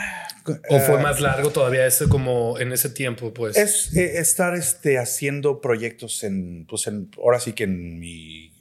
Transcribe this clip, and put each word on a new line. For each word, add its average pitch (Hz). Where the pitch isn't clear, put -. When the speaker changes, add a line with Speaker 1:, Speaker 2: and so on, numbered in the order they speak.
Speaker 1:
¿O 143
fue 139
Speaker 2:
Ah, 143
Speaker 1:
más 139
largo 139
todavía 131
ese, 135
como 127
en 127
ese 127
tiempo, 120
pues? 110
Speaker 2:
es, 208
eh, 170
estar, 175
este, 147
haciendo 139
proyectos 117
en, 87
pues, -
en, 104
ahora 120
sí 117
que 113
en 85
mi 80